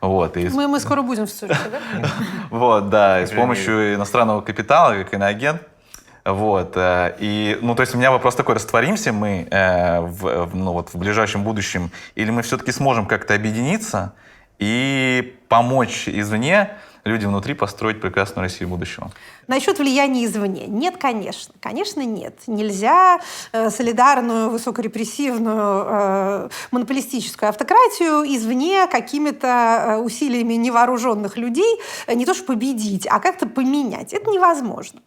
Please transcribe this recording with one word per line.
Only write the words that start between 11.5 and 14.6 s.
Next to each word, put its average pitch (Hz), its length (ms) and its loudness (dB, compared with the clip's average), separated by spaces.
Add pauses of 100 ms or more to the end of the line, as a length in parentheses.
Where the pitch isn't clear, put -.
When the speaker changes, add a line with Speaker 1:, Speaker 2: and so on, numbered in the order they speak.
Speaker 1:
или 107 160 -2
мы 117 120 0
все-таки 123 300 -4
сможем 123 340 2
как-то 104 280 0
объединиться 110 800 -2 (460)
и 127 800 0 (100)